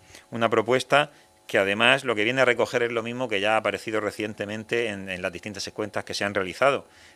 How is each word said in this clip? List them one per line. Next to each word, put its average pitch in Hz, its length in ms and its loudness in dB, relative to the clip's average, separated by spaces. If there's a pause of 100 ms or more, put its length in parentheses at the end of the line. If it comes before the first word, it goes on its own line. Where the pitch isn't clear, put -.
(320)
Una 117 180 2
propuesta 123 600 2 (340)
que - 120 0
además 117 460 4
lo 123 100 0
que 104 120 0
viene 131 160 0
a 127 40 6
recoger 120 380 2
es 117 80 -2
lo 117 100 -2
mismo 120 280 -6
que 101 100 0
ya 104 140 2
ha 110 40 4
aparecido 107 440 -2
recientemente 107 880 -4
en, 98 180 -8
en 92 140 -8
las 92 100 -4
distintas 98 340 -12
encuestas 104 380 -6
que - 100 -10
se 101 120 -4
han 101 80 -4
realizado, 98 560 0 (260)